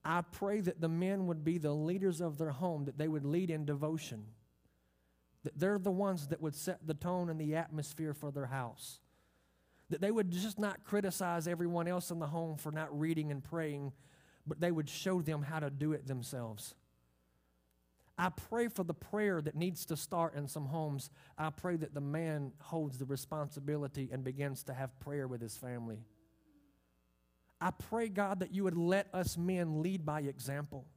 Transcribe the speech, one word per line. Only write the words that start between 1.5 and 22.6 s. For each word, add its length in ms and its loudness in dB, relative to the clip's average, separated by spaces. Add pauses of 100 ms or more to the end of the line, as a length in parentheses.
the 160 2
leaders 480 2
of 160 0
their 140 0
home, 340 0
that 120 -6
they 120 0
would 160 0
lead 240 2
in 160 0
devotion, 580 -2 (1200)
that 160 -6
they're 180 4
the 140 2
ones 360 0
that 140 -2
would 140 -2
set 320 -4
the 60 0
tone 360 0
and 80 -2
the 180 0
atmosphere 580 -2
for 180 -6
their 140 -2
house, 560 -6 (880)
that 100 2
they 100 4
would 220 4
just 260 0
not 280 0
criticize 600 2
everyone 440 2
else 200 0
in 100 -2
the 80 0
home 280 0
for 160 -4
not 260 -2
reading 340 2
and 120 -2
praying, 480 -2 (540)
but 160 -2
they 100 6
would 160 2
show 340 2
them 200 0
how 180 -2
to 100 0
do 220 2
it 160 -2
themselves. 680 -4 (1400)
I 120 4
pray 400 0
for 160 0
the 80 -2
prayer 480 2
that 140 -2
needs 320 0
to 100 0
start 380 0
in 120 -2
some 200 -4
homes. 420 -2 (280)
I 120 0
pray 260 -2
that 180 -2
the 60 -4
man 600 -2